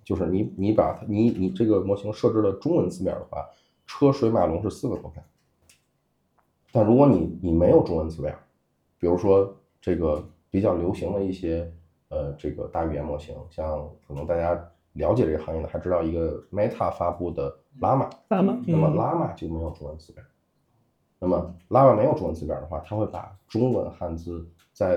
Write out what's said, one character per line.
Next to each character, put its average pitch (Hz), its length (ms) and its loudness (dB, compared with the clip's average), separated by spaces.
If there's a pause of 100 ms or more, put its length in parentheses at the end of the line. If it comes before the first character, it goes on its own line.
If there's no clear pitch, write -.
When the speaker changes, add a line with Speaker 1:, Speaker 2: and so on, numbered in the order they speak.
Speaker 1:
就 95 140 -4
是 87 100 -2
你， 95 300 0
你 98 160 0
把 85 220 2
它， 98 120 -14
你， 107 240 4
你 92 200 0
这 110 160 0
个 101 160 4
模 98 120 0
型 107 160 -8
设 107 220 0
置 110 80 2
了 98 140 2
中 165 200 -2
文 92 140 2
词 90 160 -6
表 80 100 0
的 76 120 -10
话， 78 200 -10 (400)
“车 139 240 2
水 117 200 2
马 92 160 2
龙” 82 160 -2
是 104 80 -4
四 - 180 -8
个 95 80 -4
token。 - 260 -14 (1500)
但 113 120 4
如 117 120 6
果 143 100 8
你， 87 360 4
你 85 100 2
没 85 180 6
有 165 140 8
中 85 140 -2
文 80 100 -4
词 80 140 -10
表， 76 120 -6 (640)
比 87 80 -2
如 87 120 2
说 98 360 4 (260)
这 90 140 0
个 80 320 -2 (240)
比 98 120 0
较 95 120 2
流 85 180 -2
行 87 200 -4
的 101 100 -2
一 95 80 -2
些， 85 400 -4 (380)
呃， 71 240 -6
这 73 180 -8
个 - 180 -8
大 82 180 -4
语 76 80 -4
言 73 100 -6
模 73 140 -6
型， 76 180 -14 (140)
像 76 380 -6 (200)
可 73 60 -12
能 76 120 -8
大 85 80 0
家 85 200 0 (400)
了 82 200 0
解 85 120 4
这 78 100 0
个 78 80 -6
行 80 100 -6
业 80 80 -4
的， 78 60 -8
还 82 100 -6
知 87 120 -4
道 87 120 2
一 82 100 -2
个 82 380 -4
Meta 92 460 -2
发 87 140 -2
布 87 200 -4
的 69 240 -6 (240)
Llama。 107 320 0 (200)
Speaker 2:
Llama， 190 360 2
Speaker 1:
那 165 120 2
么 160 100 4
Speaker 2:
嗯。 147 80 2
Speaker 1:
Llama 139 380 -2
就 - 140 -10
没 82 120 -6
有 80 100 -6
中 73 160 -14
文 78 120 -12
词 - 160 -20
表。 - 100 -20 (960)
那 90 100 -2
么 85 260 0 (140)
Llama 127 260 8
没 107 100 2
有 151 100 2
中 90 140 -6
文 85 60 -4
词 78 120 -10
表 78 140 -4
的 78 60 -12
话， 78 140 -8
它 - 160 -8
会 107 100 0
把 - 400 -12
中 123 260 0
文 - 180 -2
汉 85 260 -8
字 85 320 -10 (240)
在， 92 240 0